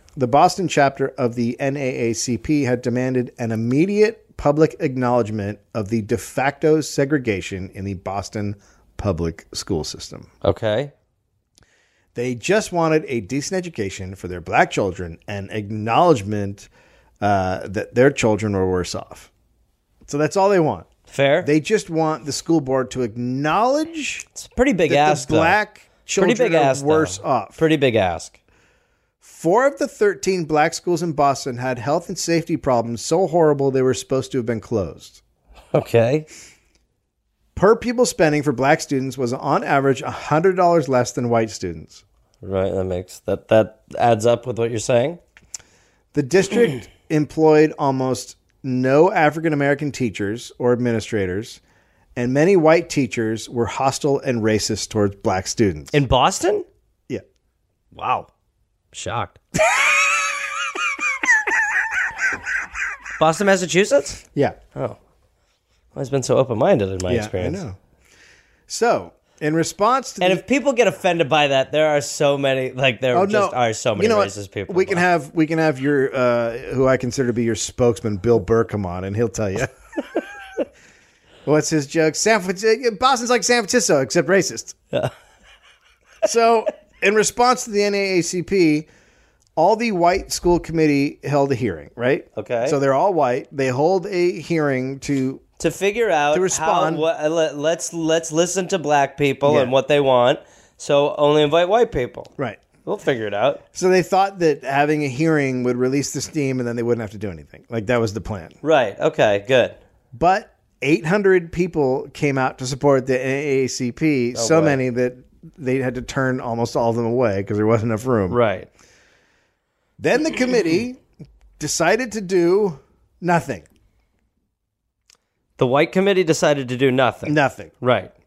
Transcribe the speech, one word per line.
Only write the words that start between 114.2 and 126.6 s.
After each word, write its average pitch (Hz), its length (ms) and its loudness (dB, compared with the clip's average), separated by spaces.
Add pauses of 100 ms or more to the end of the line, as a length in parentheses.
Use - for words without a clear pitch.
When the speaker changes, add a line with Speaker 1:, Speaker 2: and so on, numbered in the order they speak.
Speaker 2:
Oh, 113 40 -6
Speaker 1:
so 160 200 4
Speaker 2:
boy. 151 40 2
Speaker 1:
many 131 260 2
that 123 240 -2 (420)
they 131 220 -2
had 127 160 -2
to 123 80 -8
turn 127 380 -2
almost 117 360 -4
all 117 140 2
of 113 60 0
them 120 100 0
away 113 380 2
'cause 104 120 -4
there 107 100 2
wasn't 113 260 2
enough 110 140 -4
room. 107 260 2
Speaker 2:
Right. 113 360 0 (1300)
Speaker 1:
Then 220 240 2
the 320 80 -2
committee 240 640 0 (640)
decided 196 520 0
to 220 80 -6
do 180 600 2 (400)
nothing. 165 420 -2 (2000)
Speaker 2:
The 135 80 2
white 143 260 2
committee 190 320 2
decided 147 460 0